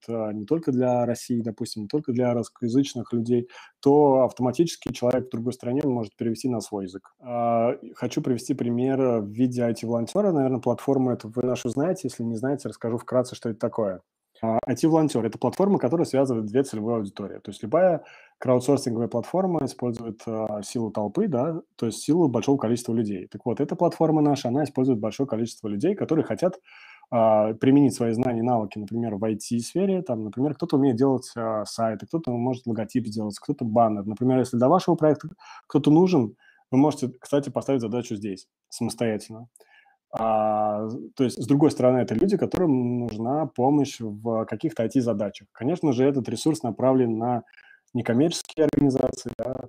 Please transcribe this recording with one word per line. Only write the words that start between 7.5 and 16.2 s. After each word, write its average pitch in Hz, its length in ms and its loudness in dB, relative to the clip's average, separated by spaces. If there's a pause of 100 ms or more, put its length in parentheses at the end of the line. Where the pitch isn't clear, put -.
хочу 139 280 -4
привести 127 320 -2
пример 120 680 0
в 104 80 -6
виде 123 320 0
I 117 140 0
T-волонтёра. 117 560 0
Наверное, 131 280 2
платформу 127 520 2
эту 113 180 -6
вы 120 140 -4
нашу 123 260 -2
знаете. 147 360 -2
Если 120 180 -8
не 117 120 -4
знаете, 127 320 -4
расскажу 117 300 -4
вкратце, 127 380 -2
что - 140 -6
это 110 100 -6
такое. 104 420 -2 (400)
А, 113 240 0
I 127 100 -2
T-волонтёр — 156 500 2
это 107 120 -6
платформа, 185 400 2
которая 143 280 0
связывает 131 420 0